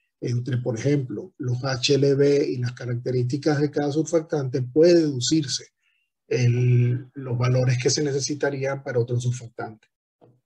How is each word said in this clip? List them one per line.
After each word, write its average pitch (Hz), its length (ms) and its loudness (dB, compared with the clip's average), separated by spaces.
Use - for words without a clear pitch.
entre, 123 380 -2
por 120 180 -4
ejemplo, 131 640 -2
los 123 260 -4
H 135 300 0
L 139 220 4
B 143 340 4
y - 60 -2
las 123 160 -4
características 127 880 -2
de 147 100 0
cada 147 220 -2
surfactante, 156 680 -2
puede 151 340 6
deducirse 147 720 0
el, 123 880 2
los 127 240 -6
valores 127 420 2
que 143 100 0
se 156 120 0
necesitarían 139 800 -4
para 127 160 -4
otro 120 220 0
surfactante. 117 680 -8